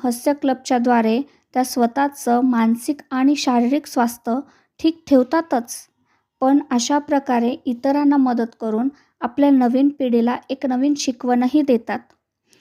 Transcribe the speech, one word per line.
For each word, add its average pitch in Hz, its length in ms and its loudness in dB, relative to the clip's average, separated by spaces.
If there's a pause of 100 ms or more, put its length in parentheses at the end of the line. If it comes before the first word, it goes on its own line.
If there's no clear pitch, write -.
हास्य 247 300 -2
क्लबच्या 262 440 -2
द्वारे 233 440 0 (320)
त्या 254 100 0
स्वतःचं 247 760 -2
मानसिक 233 600 0 (100)
आणि 262 240 2
शारीरिक 254 500 0
स्वास्थ्य 240 540 -4 (400)
ठीक 320 280 -2
ठेवतातच, 262 680 0 (680)
पण 277 180 4 (120)
अशा 262 280 0
प्रकारे 269 560 -2 (100)
इतरांना 277 520 0
मदत 233 440 0
करून 226 280 -2 (320)
आपल्या 277 280 0
नवीन 254 400 4
पिढीला 240 480 0 (120)
एक 269 160 -6
नवीन 262 280 0
शिकवणही 254 680 0
देतात. 233 380 -2 (600)